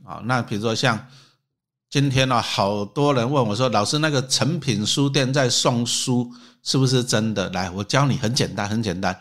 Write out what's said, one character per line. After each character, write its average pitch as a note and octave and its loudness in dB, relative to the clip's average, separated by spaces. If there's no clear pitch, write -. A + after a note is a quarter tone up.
啊。 E2 -14
那 B2 0
比 A#2 -6
如 G2+ -4
说 A2+ -2
像 A#2 0
今 C#3+ 2
天 C3 2
呢， B2 2
好 G#2 0
多 C#3+ 0
人 A#2+ 2
问 C3+ 2
我 G#2 -2
说 B2+ 2
：“老 G#2 2
师， D3+ 0
那 D#3 0
个 C3 0
诚 D#3 0
品 G#2+ -2
书 C#3 2
店 C3+ 0
在 C3+ 2
送 A#2+ 2
书， A#2+ -2
是 - -2
不 C3+ 4
是 B2+ 2
真 A2 0
的？” F#2+ -2
来， F#2 -4
我 G2 -6
教 C3+ 2
你， A#2+ 2
很 A2 -2
简 A#2 -2
单， G2+ -4
很 A2 -2
简 F#2+ -4
单， F#2+ -2